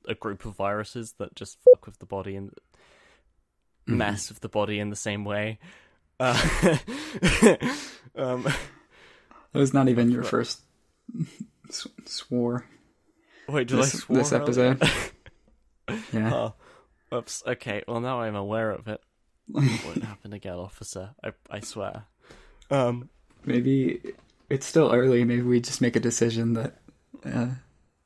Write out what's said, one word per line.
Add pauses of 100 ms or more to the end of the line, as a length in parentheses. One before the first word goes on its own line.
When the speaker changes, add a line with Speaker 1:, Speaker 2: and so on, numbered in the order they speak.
Speaker 1:
a
group
of
viruses
that
just
fuck
with
the
body
and (1400)
Speaker 2:
Mm-hmm.
Speaker 1:
mess
with
the
body
in
the
same
way. (600)
Uh,
<laughs> (580)
um,
Speaker 2:
That (1040)
was
not
even
your
Speaker 1:
Right.
Speaker 2:
first (520)
<laughs>
s-, (180)
swore. (840)
Speaker 1:
Wait,
did
Speaker 2:
This,
Speaker 1:
I
swore
Speaker 2:
this
Speaker 1:
earlier?
Speaker 2:
episode. (1000)
Speaker 1:
<laughs> (100)
Speaker 2:
Yeah.
Speaker 1:
Oh, (640)
oops.
Okay,
well,
now
I'm
aware
of
it. (240)
Speaker 2:
<laughs>
Speaker 1:
It
won't
happen
again,
officer. (120)
I, (160)
I
swear. (680)
Um, (340)
Speaker 2:
Maybe (500)
it's
still
early.
Maybe
we
just
make
a
decision
that, (480)
uh, (580)